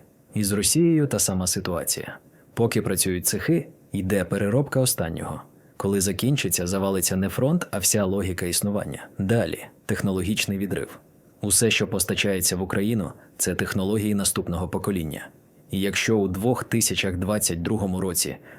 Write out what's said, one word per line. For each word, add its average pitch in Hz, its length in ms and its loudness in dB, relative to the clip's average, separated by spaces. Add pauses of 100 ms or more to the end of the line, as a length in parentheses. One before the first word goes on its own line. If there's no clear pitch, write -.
(340)
І 107 100 0
з 98 80 0
Росією 151 540 4
та 120 120 0
сама 92 280 0
ситуація. - 720 -4 (360)
Поки 113 280 2
працюють 92 440 0
цехи, 151 420 0 (240)
йде 98 320 0
переробка 110 560 0
останнього. 82 640 -2 (340)
Коли 98 240 0
закінчиться, 95 640 0
завалиться 95 500 0
не 95 120 2
фронт, 151 420 0
а 101 80 -2
вся 104 260 2
логіка 95 420 -2
існування. 90 640 -2 (100)
Далі — 95 400 2 (280)
технологічний 98 720 0
відрив. 92 400 -4 (440)
Усе, 107 280 4
що - 180 2
постачається 95 680 0
в 92 60 -2
Україну, — 98 500 -2 (240)
це 92 180 -2
технології 101 600 0
наступного 87 540 -2
покоління. 95 600 -4 (420)
І 98 100 -2
якщо 101 380 2
у 98 100 2
двох 101 360 0
тисячах 95 520 0
двадцять 95 460 0
другому 95 380 0
році 85 360 -2 (220)